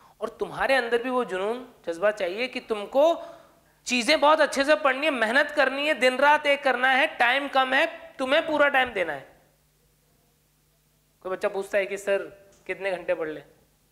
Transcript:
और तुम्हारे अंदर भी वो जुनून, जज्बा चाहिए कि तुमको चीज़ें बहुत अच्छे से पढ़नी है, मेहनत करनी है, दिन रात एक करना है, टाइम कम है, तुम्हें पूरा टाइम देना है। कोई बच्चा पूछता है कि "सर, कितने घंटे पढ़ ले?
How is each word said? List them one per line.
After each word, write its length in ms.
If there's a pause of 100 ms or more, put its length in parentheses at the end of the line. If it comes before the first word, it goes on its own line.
(220)
और 80
तुम्हारे 460
अंदर 280
भी 60
वो 160
जुनून, 480 (140)
जज्बा 240
चाहिए 360
कि 120
तुमको 640 (600)
चीज़ें 340
बहुत 220
अच्छे 220
से 120
पढ़नी 300
है, 60
मेहनत 400
करनी 360
है, 60
दिन 240
रात 280
एक 180
करना 240
है, 200
टाइम 400
कम 260
है, 460
तुम्हें 280
पूरा 220
टाइम 200
देना 240
है। 220 (1900)
कोई 80
बच्चा 180
पूछता 280
है 80
कि 120
"सर, 200 (500)
कितने 240
घंटे 220
पढ़ 160
ले? 100 (520)